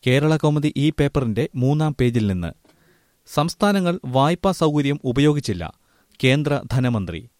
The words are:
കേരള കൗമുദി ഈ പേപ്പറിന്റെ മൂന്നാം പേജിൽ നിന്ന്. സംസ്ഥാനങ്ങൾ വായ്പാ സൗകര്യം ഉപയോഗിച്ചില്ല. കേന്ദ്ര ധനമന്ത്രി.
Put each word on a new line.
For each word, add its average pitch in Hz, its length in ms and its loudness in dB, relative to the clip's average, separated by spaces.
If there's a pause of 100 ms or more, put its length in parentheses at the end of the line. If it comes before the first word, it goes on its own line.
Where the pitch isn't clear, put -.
കേരള 143 340 2
കൗമുദി 151 360 2
ഈ 143 160 0
പേപ്പറിന്റെ 135 540 -2 (120)
മൂന്നാം 147 380 0
പേജിൽ 120 340 0
നിന്ന്. 90 240 -4 (800)
സംസ്ഥാനങ്ങൾ 180 640 0 (100)
വായ്പാ 139 460 0
സൗകര്യം 147 520 0
ഉപയോഗിച്ചില്ല. 127 600 0 (560)
കേന്ദ്ര 143 340 2 (160)
ധനമന്ത്രി. 110 520 -2 (180)